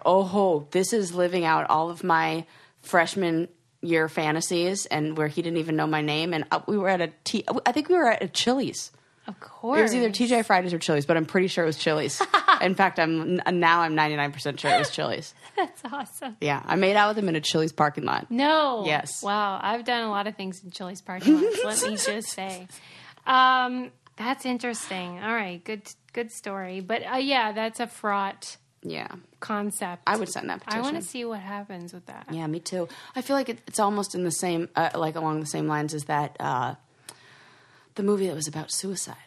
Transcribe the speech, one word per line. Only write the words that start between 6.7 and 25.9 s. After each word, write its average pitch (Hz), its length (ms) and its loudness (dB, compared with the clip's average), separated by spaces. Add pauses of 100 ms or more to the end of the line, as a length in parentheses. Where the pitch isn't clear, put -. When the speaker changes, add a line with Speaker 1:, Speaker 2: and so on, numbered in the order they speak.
Speaker 1:
were 185 100 0
at 185 120 2
a 165 100 -2 (140)
T-, - 200 -2 (220)
I 247 60 4
think 294 160 -2
we 359 80 6
were 302 140 6
at - 120 0
a - 60 -4
Chili's. - 640 -2 (340)
Speaker 2:
Of 202 100 -10
Speaker 1:
It - 260 -20 (200)
was 226 120 4
either 247 120 4
Speaker 2:
course. 202 100 0
Speaker 1:
T 240 120 2
J 233 140 4
Fridays 180 300 4
or 170 60 0
Chili's, 147 280 2
but 170 100 6
I'm 160 100 2
pretty 185 220 2
sure 175 140 0
it 165 40 4
was 160 100 0
Chili's. 156 460 0 (200)
Speaker 2:
<laughs> 349 200 6
Speaker 1:
In 185 120 4
fact, 185 240 2
I'm, 160 480 2
n-, 180 140 2
now 170 200 6
I'm 160 140 2
ninety-nine 151 380 0
percent 143 260 -6
sure - 140 0
it 719 60 6
was - 120 0
Chili's. - 440 -6 (100)
Speaker 2:
<laughs> - 120 -12
That's - 260 -4 (100)
awesome. 254 480 -10
Speaker 1:
Yeah, 143 240 -2
I - 120 0
made 190 200 4
out 208 120 6
with 214 100 0
him 202 100 0
in 160 80 2
a 156 40 0
Chili's 160 320 0
parking 147 320 0
lot. - 260 -2
Speaker 2:
No. 277 560 2
Speaker 1:
Yes. - 360 -2
Speaker 2:
Wow, 202 400 -2
I've 233 220 -2
done 233 200 0
a 220 60 -2
lot 202 160 -2
of 208 100 -8
things 190 280 -10
in 180 60 -16
Chili's 185 320 -12
parking 190 400 4
lots, 415 400 0
let 508 80 -2
me 214 60 -4
Speaker 1:
<laughs> - 80 -2
Speaker 2:
just 214 240 -4
say. 185 380 -8 (600)
Um, 254 640 4 (260)
that's 262 300 -4
interesting. 196 760 -6
All 220 120 -2
right, 185 300 -4
good, 214 180 -8 (300)